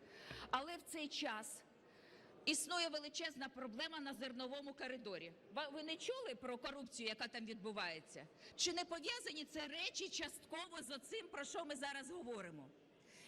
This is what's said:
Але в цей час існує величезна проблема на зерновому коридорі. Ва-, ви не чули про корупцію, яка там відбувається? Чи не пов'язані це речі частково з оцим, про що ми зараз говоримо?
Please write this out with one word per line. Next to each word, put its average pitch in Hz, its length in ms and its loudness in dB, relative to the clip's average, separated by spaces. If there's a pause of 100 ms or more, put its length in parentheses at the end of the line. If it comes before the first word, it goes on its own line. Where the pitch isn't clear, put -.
(520)
Але 302 260 4
в - 80 -6
цей 311 220 0
час 226 540 0 (840)
існує 330 440 8
величезна 294 600 0
проблема 262 500 0
на 277 140 0
зерновому 262 600 -2
коридорі. 214 580 -2 (220)
Ва-, 285 200 2
ви 311 100 -2
не 320 120 2
чули 453 400 2
про 247 220 0
корупцію, 254 520 -2
яка 220 180 0
там 226 180 -2
відбувається? 180 840 -2 (280)
Чи 349 180 8
не 349 120 4
пов'язані 330 600 0
це 302 220 -2
речі 349 420 0
частково 330 720 -2
з 240 100 -4
оцим, 349 360 -2
про 285 160 -2
що 349 220 0
ми 294 100 0
зараз 277 360 0
говоримо? 196 560 -2 (600)